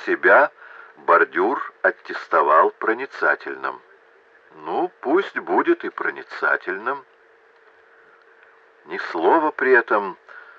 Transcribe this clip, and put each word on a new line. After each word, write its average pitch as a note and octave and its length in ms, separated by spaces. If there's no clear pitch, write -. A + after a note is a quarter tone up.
себя G2 460
бордюр E2+ 760
аттестовал E2 880
проницательным. C#2 1080
Ну, F#3+ 360
пусть - 380
будет - 440
и G3+ 60
проницательным. B2+ 1160
«Ни D#2+ 120
слова C#3+ 540
при C3 220
этом», — G#2 440